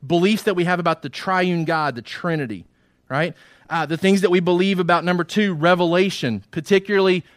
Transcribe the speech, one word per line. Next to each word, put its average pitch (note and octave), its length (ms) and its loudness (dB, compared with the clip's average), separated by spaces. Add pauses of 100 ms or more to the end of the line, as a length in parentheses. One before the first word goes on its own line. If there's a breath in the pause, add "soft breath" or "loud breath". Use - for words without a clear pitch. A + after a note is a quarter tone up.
beliefs F3 380 2
that G3+ 120 0
we F3 80 0
have F3 160 0
about E3+ 220 -2
the C#3+ 80 -10
triune F3+ 560 -2
God, D3+ 300 -2
the A#2+ 60 -10
Trinity, B2+ 640 -6 (440)
right? D3+ 260 -4 (340 soft breath)
Uh, D#3+ 160 -2
the D#3 120 -4
things F#3+ 240 2
that F#3 100 2
we F3+ 80 4
believe F3+ 400 2
about, E3+ 240 2
number F3 220 0
two, G3+ 280 0
revelation, E3+ 960 0
particularly F#3+ 760 0 (120)